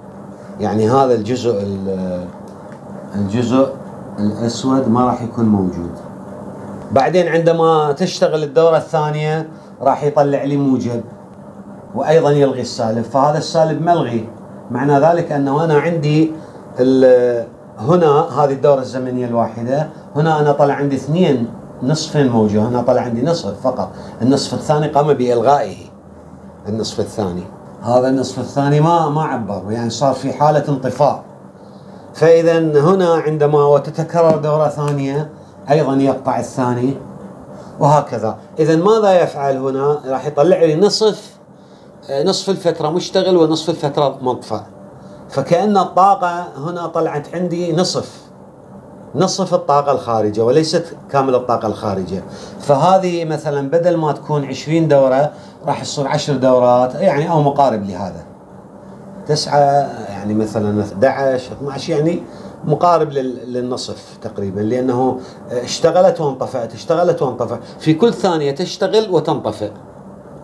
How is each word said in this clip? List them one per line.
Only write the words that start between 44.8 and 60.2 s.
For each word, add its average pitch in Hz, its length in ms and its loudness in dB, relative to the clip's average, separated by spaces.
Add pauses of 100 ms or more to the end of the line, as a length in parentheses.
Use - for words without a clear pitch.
فكأن 190 480 0
الطاقة 180 680 2 (100)
هنا 170 300 -8
طلعت 156 480 -4
عندي 170 400 -4
نصف، - 460 -4 (920)
نصف 175 380 0
الطاقة 143 380 2
الخارجة 110 540 0
وليست 156 380 2 (280)
كامل 135 240 2
الطاقة 117 320 -2
الخارجة. 95 560 -4 (360)
فهذه 170 640 2
مثلًا 147 440 -4
بدل 170 280 2
ما 156 140 0
تكون 143 340 -4
عشرين 151 420 0
دورة 139 440 4 (340)
راح 147 180 -4
تصير 139 240 -6
عشر 147 280 -2
دورات، 127 600 4
يعني 160 360 2
أو 156 100 4
مقارب 131 420 2
لهذا، 90 400 -8 (1040)
تسعة، 147 320 0 (500)
يعني 101 240 -6